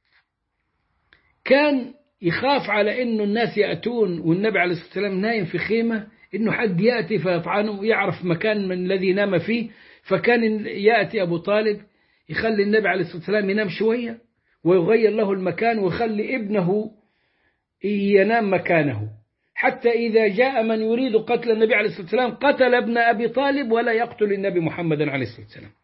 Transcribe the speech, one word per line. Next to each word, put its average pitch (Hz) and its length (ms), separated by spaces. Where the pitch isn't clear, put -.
كان 277 500
يخاف 220 480
على 208 320
إنه 220 220
الناس 208 340
يأتون 190 640
والنبي 190 380
عليه 180 140
الصلاة 165 140
والسلام 190 340
نايم 220 240
في 165 140
خيمة، 226 480
إنه 208 180
حد 190 280
يأتي 220 380
فيطعنه 180 520
ويعرف 196 540
مكان 196 440
من 180 180
الذي 190 260
نام 196 260
فيه، 226 320
فكان 220 640
يأتي 202 560
أبو 170 140
طالب 208 440
يخلي 208 340
النبي 208 260
عليه 180 120
الصلاة 170 160
والسلام 196 340
ينام 208 180
شوية 226 500
ويغير 190 460
له 208 220
المكان 190 460
ويخلي 214 580
ابنه 208 560
ينام 202 680
مكانه، 147 540
حتى 269 360
إذا 226 380
جاء 240 340
من 220 180
يريد 226 360
قتل 233 340
النبي 220 240
عليه 214 140
الصلاة 190 140
والسلام 226 320
قتل 262 400
ابن 233 240
أبي 233 300
طالب 269 440
ولا 233 200
يقتل 214 400
النبي 196 280
محمدا 160 500
عليه 135 120
الصلاة 110 240
والسلام. 104 240